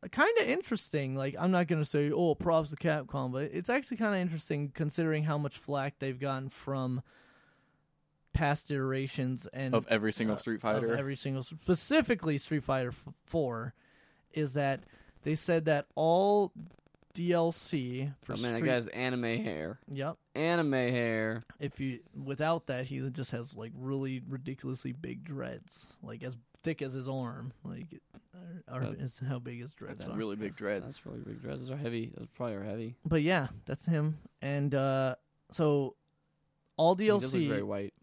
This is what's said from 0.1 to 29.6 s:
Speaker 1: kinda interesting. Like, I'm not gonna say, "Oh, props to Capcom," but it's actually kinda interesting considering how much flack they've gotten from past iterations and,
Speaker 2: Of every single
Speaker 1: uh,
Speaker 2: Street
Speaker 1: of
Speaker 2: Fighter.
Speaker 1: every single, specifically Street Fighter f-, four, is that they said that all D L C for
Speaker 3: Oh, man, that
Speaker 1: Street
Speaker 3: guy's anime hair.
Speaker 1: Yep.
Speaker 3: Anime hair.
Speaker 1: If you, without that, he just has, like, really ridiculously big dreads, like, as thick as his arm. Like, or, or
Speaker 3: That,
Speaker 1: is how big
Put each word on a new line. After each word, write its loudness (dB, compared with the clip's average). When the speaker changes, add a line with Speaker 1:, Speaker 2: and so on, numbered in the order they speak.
Speaker 1:
kinda 4
interesting. -2
Like, -2
I'm 2
not 6
gonna 4
say, 2
"Oh, 4
props 4
to -8
Capcom," 0
but -2
it's -4
actually 0
kinda 4
interesting 0
considering 2
how 2
much -4
flack -4
they've -4
gotten -4
from -2
past 2
iterations -2
and, -2
Speaker 2:
Of 4
every 4
single 2
Speaker 1:
uh, -6
Speaker 2:
Street -2
Speaker 1:
of -6
Speaker 2:
Fighter. 2
Speaker 1:
every -2
single, -4
specifically 2
Street -2
Fighter 0
f-, -12
four, -2
is -2
that 0
they 0
said 2
that 2
all 4
D 0
L 4
C -2
for -6
Speaker 3:
Oh, -2
man, 0
that 0
Speaker 1:
Street 2
Speaker 3:
guy's 2
anime 0
hair. -4
Speaker 1:
Yep. -4
Speaker 3:
Anime 2
hair. 2
Speaker 1:
If -8
you, -4
without -2
that, -2
he -6
just -6
has, -6
like, -10
really -4
ridiculously -6
big -10
dreads, -10
like, -12
as -8
thick -4
as -6
his -6
arm. -6
Like, -10
or, -10
or -6
Speaker 3:
That, -6
Speaker 1:
is -10
how -4
big -10